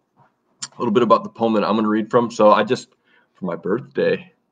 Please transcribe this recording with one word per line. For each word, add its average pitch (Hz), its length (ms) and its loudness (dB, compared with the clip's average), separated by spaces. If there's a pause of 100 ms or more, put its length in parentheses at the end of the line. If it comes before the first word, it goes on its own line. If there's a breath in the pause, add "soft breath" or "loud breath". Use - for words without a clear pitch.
(180)
a - 640 -20
little 117 140 -2
bit 117 100 2
about 113 200 2
the 104 60 -14
poem 113 240 -2
that 104 100 0
I'm 95 120 0
gonna 110 120 -2
read 107 220 -2
from. 120 220 0
So 107 200 4
I 104 120 4
just, 117 260 -6 (440 soft breath)
for - 120 -12
my 85 100 -6
birthday, 92 760 -4 (200)